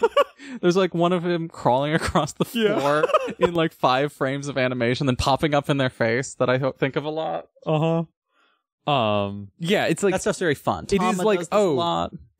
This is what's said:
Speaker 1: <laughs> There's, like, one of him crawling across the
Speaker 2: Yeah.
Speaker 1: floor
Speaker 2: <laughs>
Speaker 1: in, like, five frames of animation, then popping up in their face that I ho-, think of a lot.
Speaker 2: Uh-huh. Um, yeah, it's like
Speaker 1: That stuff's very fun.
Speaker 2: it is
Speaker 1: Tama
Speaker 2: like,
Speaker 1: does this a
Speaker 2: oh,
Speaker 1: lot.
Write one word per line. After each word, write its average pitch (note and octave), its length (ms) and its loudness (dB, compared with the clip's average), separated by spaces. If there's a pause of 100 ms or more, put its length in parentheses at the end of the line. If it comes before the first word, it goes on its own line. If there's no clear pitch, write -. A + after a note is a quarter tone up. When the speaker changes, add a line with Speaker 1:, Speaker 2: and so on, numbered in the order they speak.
Speaker 1:
<laughs> - 600 -2
There's, F3 160 2
like, F#3 180 2
one F3 160 2
of F3 140 0
him E3 240 -2
crawling C#3 440 0
across D#3+ 400 -2
the - 200 -4
Speaker 2:
Yeah. A3+ 260 0
Speaker 1:
floor D4 260 2 (180)
Speaker 2:
<laughs> - 160 -8
Speaker 1:
in, F3 140 2
like, E3 200 0
five C#3 400 0
frames C#3 340 -4
of C#3 100 -6
animation, B2+ 480 0
then B2+ 120 2
popping C#3+ 360 0
up C#3+ 160 0
in C#3+ 80 0
their C3 120 0
face A#2+ 460 -2
that B2+ 140 0
I B2+ 80 2
ho-, C3 140 -2
think C3+ 240 -4
of C#3+ 80 -2
a D3+ 60 -8
lot. D#3+ 380 -6 (180)
Speaker 2:
Uh-huh. E3 400 2 (840)
Um, G2+ 600 0 (100)
yeah, E3 260 0
it's D3+ 160 0
like G3 120 2
Speaker 1:
That F#3 80 -2
stuff's G#3 180 -4
very D#3 160 0
fun. F#2 300 -4
Speaker 2:
it - 80 -4
is G3+ 60 2
Speaker 1:
Tama F#3 240 0
Speaker 2:
like, G#3 160 2
Speaker 1:
does E3+ 100 -8
this F#3+ 80 0
a G#3+ 40 4
Speaker 2:
oh, F3+ 140 2
Speaker 1:
lot. E3+ 380 -2 (260)